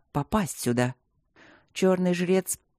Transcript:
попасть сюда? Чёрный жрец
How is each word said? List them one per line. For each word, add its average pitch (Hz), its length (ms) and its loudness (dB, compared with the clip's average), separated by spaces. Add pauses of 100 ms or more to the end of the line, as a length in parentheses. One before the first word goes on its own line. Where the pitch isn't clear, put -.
(120)
попасть 160 480 -2
сюда? 123 340 0 (760)
Чёрный 185 420 2
жрец 185 440 0 (200)